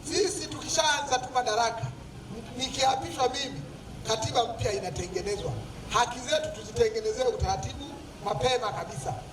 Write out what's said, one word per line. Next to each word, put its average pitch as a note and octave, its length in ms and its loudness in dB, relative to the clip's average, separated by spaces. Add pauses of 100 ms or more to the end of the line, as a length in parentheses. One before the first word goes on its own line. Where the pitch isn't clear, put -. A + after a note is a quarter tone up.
Sisi F4 380 2
tukishaanza D4 720 2
tu B3 160 -2
madaraka, A#3 480 2 (720)
nikiapishwa C4 720 2
mimi, - 340 -4 (460)
katiba A#3 360 2
mpya A#3 280 0
inatengenezwa. F#3 800 -2 (380)
Haki A#3+ 300 4
zetu D4+ 300 2 (120)
tuzitengenezee A3 640 2
utaratibu G#3+ 600 0 (400)
mapema A3+ 480 2
kabisa. - 420 -4 (180)